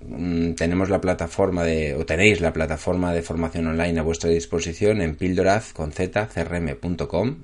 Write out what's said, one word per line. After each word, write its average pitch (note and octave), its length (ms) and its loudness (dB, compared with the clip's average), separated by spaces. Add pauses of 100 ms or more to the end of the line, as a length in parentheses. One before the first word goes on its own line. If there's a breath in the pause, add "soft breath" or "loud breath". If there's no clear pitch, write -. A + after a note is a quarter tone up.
mm, E2+ 500 -2
tenemos F2+ 340 2
la F#2+ 100 2
plataforma F2+ 640 0
de, D#2 320 0
o C#2 100 -2
tenéis F2+ 360 4
la E2 100 2
plataforma E2 600 0
de E2+ 80 2
formación E2 460 -2
online E2 340 0
a - 20 -2
vuestra E2 260 0
disposición F2 720 0
en D#2+ 140 -2
píldoraz F#2 560 2
con D2+ 220 -6
Z, G2+ 340 -2
C - 140 -6
R E2+ 160 -4
M D#2+ 180 -2
punto E2+ 320 -4
com, A2 360 -2